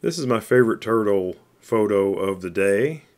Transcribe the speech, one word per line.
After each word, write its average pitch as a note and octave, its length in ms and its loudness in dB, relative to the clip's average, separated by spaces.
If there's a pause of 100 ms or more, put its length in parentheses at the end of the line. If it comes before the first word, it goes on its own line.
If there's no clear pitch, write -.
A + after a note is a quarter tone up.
This E3+ 160 -2
is D3+ 80 -6
my A#2 140 0
favorite A#2+ 420 2
turtle G2+ 540 0 (240)
photo G2+ 560 0
of F#2+ 260 -4
the F#2 80 -8
day. G2 540 -2 (140)